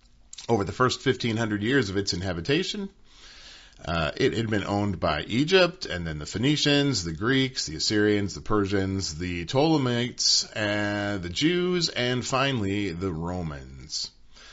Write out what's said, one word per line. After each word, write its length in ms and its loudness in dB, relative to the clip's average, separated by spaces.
Over 160 4
the 80 -6
first 260 2
fifteen 380 0
hundred 260 -2
years 260 2
of 60 -4
its 160 0
inhabitation, 800 -2
uh, 300 0
it 160 2
had 160 -2
been 140 0
owned 360 0
by 280 0
Egypt, 580 2
and 220 -4
then 100 -4
the 80 -8
Phoenicians, 800 2
the 100 -4
Greeks, 540 0
the 80 -8
Assyrians, 580 2
the 80 -10
Persians, 720 0
the 300 -4
Ptolemaites, 1080 2
uh, 640 0
the 80 -6
Jews, 600 2
and 360 -2
finally 640 0
the 200 -2
Romans. 1000 -6